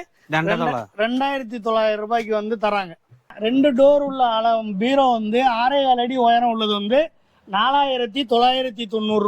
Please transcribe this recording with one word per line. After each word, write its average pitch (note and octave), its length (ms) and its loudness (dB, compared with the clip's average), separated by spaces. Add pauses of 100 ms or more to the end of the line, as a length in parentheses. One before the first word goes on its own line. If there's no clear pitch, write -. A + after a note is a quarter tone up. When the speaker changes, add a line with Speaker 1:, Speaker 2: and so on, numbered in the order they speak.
(340)
Speaker 1:
ரெண்டே D#3+ 280 0
தொள்ளாயிரம். A#2 280 -4 (120)
Speaker 2:
ரெண்டாயிரத்தி B3+ 640 -4
தொள்ளாயிரம் A3 380 0
ரூபாய்க்கு A3 360 -4
வந்து G#3+ 160 -6 (100)
தராங்க. G3 280 -2 (520)
ரெண்டு C4+ 240 2 (100)
டோர் C#4+ 280 6
உள்ள C4+ 140 -2 (160)
அளவு A3 440 0
பீரோ C4+ 240 2 (100)
வந்து A3 240 -2 (220)
ஆறே C4+ 240 2
கால் B3 180 2
அடி B3+ 120 -4 (100)
உயரம் A#3 300 4
உள்ளது G#3+ 240 -2
வந்து G#3+ 200 0 (480)
நாலாயிரத்தி B3+ 760 0 (100)
தொள்ளாயிரத்தி B3 520 0 (100)
தொண்ணூறு G#3+ 320 0